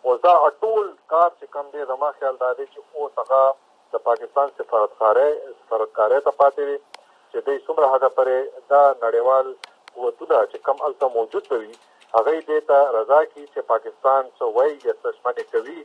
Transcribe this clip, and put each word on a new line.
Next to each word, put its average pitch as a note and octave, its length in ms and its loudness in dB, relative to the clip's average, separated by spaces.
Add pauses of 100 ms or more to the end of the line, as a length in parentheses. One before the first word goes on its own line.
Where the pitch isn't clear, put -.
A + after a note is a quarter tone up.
اوس B2+ 220 0
دا F3 80 8 (280)
ټول A3 220 0 (280)
کار E3+ 260 2
چې C#3 160 -20
کوم C#3+ 180 -10
دی، C#3+ 200 -10
زما C#3 260 -4
خیال C3 240 -6
دا B2+ 160 -2
دی C#3 140 -10
چې - 60 -20 (200)
اوس C#3+ 140 -8 (100)
هغه C3+ 180 0 (540)
د A2+ 140 -6
پاکستان A#2+ 500 -2
سفارتخانه، A2 680 0 (340)
سفارتکارۍ A2 680 -2
ته C#3 40 0 (100)
پاتې C#3+ 260 2
وي C#3+ 80 -6 (540)
چې - 160 -8
دوی C#3 200 -2
څومره D3+ 280 2
حده C3+ 220 2
پورې C3 220 2 (360)
دا C#3+ 80 8 (240)
نړیوال B2+ 400 2 (480)
قوتونه B2 580 0
چې - 60 -16 (100)
کوم C#3 180 -4
هلته C3 300 -2
موجود A2+ 340 -4
به A2+ 140 -4
وي، A2 100 -20 (420)
هغوی D3 220 2 (100)
دې D3+ 100 0 (120)
ته C#3+ 80 6 (220)
رضا D3+ 200 4 (100)
کړي D3 220 -20
چې - 220 -10
پاکستان C3 480 -2 (140)
څه B2+ 80 -6 (120)
وایي C#3+ 300 0
یا - 140 -2
څه B2 160 -8
ژمنې - 360 -8
کوي F4 320 -6